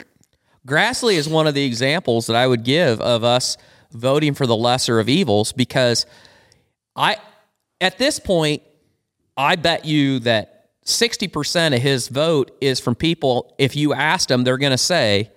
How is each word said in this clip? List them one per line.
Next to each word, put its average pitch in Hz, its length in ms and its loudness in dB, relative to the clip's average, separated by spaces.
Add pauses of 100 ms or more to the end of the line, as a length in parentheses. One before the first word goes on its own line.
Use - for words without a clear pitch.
(680)
Grassley 208 480 0
is 151 120 0
one 156 200 2
of 151 60 2
the 139 100 0
examples 123 640 0
that 117 80 0
I 123 100 4
would 120 180 2
give 135 380 2
of 110 220 0
us 123 340 0 (340)
voting 139 420 0
for 139 120 -2
the 117 100 4
lesser 120 440 0
of 107 100 0
evils, 123 420 2
because 123 540 0 (920)
I, 165 220 0 (640)
at 180 160 -2
this 277 220 -2
point, 156 420 -2 (760)
I 147 200 0
bet 165 300 -2
you 139 340 0
that 113 480 -2 (160)
sixty - 440 -2
percent 156 460 -2
of 120 80 0
his 135 280 -2
vote 147 420 -2 (100)
is 131 180 0
from 120 160 -2
people, 143 600 -2
if 135 180 0
you 143 180 0
asked 156 360 -2
them, 127 140 2
they're 127 140 0
gonna 135 200 0
say, 110 600 0